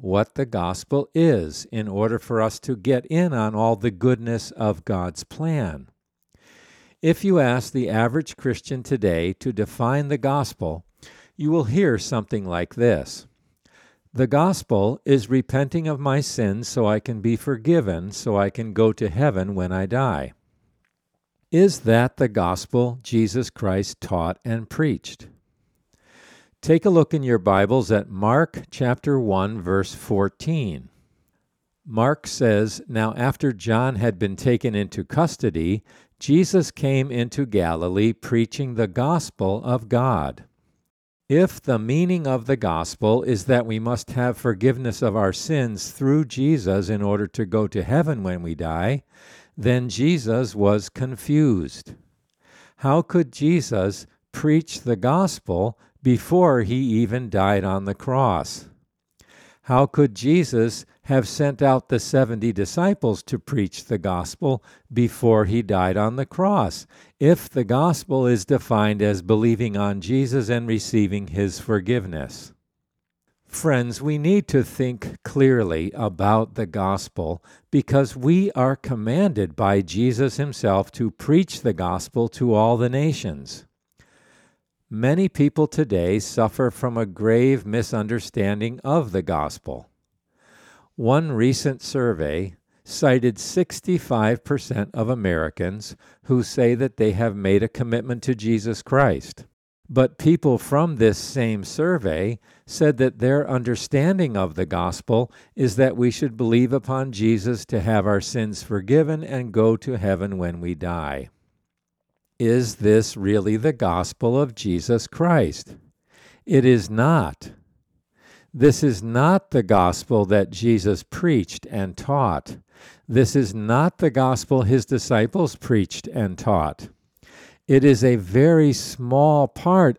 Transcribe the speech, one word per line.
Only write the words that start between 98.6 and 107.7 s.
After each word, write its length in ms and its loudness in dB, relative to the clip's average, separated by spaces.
Christ. 640 0
But 280 2
people 400 2
from 380 -2
this 200 4
same 480 -4
survey 760 -2
said 320 0
that 220 0
their 280 2
understanding 880 0
of 180 -2
the 120 -2
gospel 640 -2
is 200 0
that 200 4
we 140 2
should 260 -4
believe 380 2
upon 360 -4
Jesus 560 -2
to 140 -2